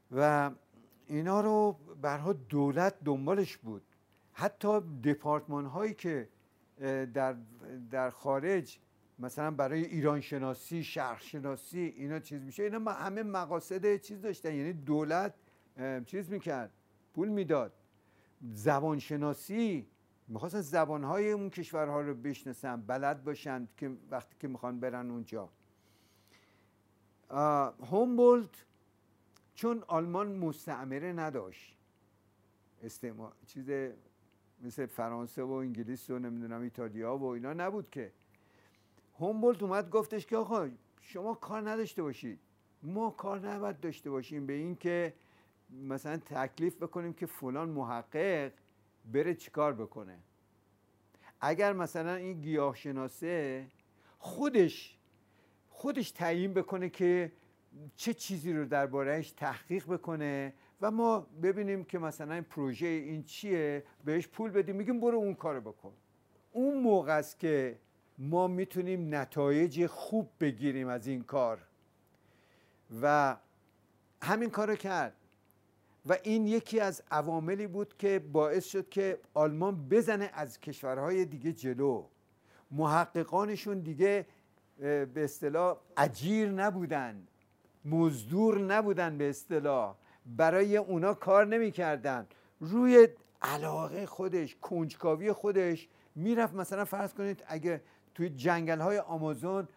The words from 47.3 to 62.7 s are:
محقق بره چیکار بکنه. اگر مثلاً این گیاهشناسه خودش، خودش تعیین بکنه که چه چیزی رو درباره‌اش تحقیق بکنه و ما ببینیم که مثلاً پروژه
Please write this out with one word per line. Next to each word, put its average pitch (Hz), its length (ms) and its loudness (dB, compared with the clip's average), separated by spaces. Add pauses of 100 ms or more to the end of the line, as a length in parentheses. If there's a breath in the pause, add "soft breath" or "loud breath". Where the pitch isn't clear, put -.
محقق 143 840 -2 (600)
بره 156 220 2
چیکار 147 380 0
بکنه. 101 460 -10 (1200 loud breath)
اگر 170 320 2
مثلاً 175 420 -2
این 180 260 -8
گیاهشناسه 143 1300 -4 (520 soft breath)
خودش، 190 800 2 (680 soft breath)
خودش 262 420 -4
تعیین 175 440 0
بکنه 185 340 -2
که 180 440 2 (640 soft breath)
چه 226 180 -2
چیزی 180 380 -6
رو 151 120 0
درباره‌اش 139 640 0
تحقیق 147 560 -6
بکنه 147 640 -4 (280 soft breath)
و 208 100 0
ما 220 360 2 (160)
ببینیم 196 420 0
که - 140 -6
مثلاً 156 520 -6
پروژه 139 360 -2